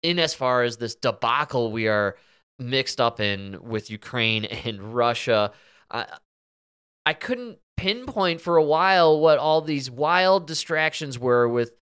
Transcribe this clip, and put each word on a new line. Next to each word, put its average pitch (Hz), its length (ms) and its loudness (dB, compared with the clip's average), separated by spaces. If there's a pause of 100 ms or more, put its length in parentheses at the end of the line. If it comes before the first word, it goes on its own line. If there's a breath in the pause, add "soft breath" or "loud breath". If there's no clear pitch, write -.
in 175 160 -2
as 160 160 0
far 127 280 0
as 120 140 -2
this 113 180 -6
debacle 120 760 -2
we 110 160 -2
are 104 280 0 (420 soft breath)
mixed 131 420 -4
up 117 200 0
in 98 420 -4
with 113 280 -8
Ukraine 110 540 -2
<laughs> - 0 -
and 110 500 -10
Russia. 117 580 0 (380 soft breath)
I, 113 160 -8 (1000)
I 156 100 2
couldn't 240 440 -8 (180)
pinpoint 196 680 -2
for 170 140 2
a 156 80 6
while 160 560 4
what 156 180 6
all 156 240 2
these 143 280 -4
wild 175 560 2
distractions 156 720 -4
were 120 300 2
with 120 240 -2 (140)